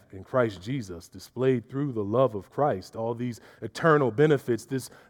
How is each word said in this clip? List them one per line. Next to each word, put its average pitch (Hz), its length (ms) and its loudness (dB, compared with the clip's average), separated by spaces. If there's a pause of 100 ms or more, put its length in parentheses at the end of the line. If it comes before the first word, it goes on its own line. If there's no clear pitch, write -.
(120)
in 95 120 -14
Christ 113 380 0
Jesus, 98 440 -8
displayed 123 640 -2
through 135 240 -4
the 107 120 -2
love 117 300 2
of 95 160 -10
Christ, 113 460 -2
all 113 180 -4
these 117 260 -6 (200)
eternal 143 500 2
benefits, 127 540 2
this 131 240 -6 (220)